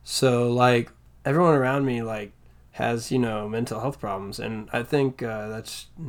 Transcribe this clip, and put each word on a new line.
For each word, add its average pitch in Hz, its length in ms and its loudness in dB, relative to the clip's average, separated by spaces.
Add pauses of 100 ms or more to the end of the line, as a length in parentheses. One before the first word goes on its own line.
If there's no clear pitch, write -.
So, 120 480 2
like, 123 400 4 (320)
everyone 160 320 4
around 135 280 2
me, 123 180 -2
like, 107 280 -6 (420)
has, 117 380 -2
you 131 80 2
know, 107 300 -2
mental 113 320 -4
health 135 180 -6
problems, 98 400 -8
and 110 340 -8
I 120 120 -2
think, 135 360 0
uh, 110 280 -6
that's - 380 -12 (220)